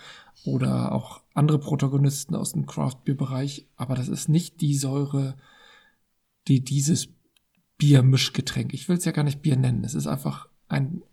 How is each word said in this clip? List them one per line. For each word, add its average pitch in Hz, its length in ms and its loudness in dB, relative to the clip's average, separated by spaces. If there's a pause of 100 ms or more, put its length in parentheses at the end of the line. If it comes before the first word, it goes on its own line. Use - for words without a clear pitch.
(460)
oder 131 480 0
auch - 280 -8 (140)
andere 147 240 4
Protagonisten 139 720 0
aus - 200 -6
dem 143 120 -2
Craft-Bier-Bereich, 139 1120 -6
aber 123 180 -6
das 127 140 -4
ist - 220 -4
nicht 165 300 0
die 143 160 0
Säure, 139 600 -2 (1120)
die 135 160 4
dieses 139 460 0 (680)
Biermischgetränk, 131 960 4
ich - 160 -12
will's 175 160 0
ja 160 60 0
gar 151 120 -2
nicht 143 200 -2
Bier 139 140 4
nennen, 123 260 2
es 120 100 -6
ist 143 140 -4
einfach - 420 -6 (180)
ein, 151 460 -4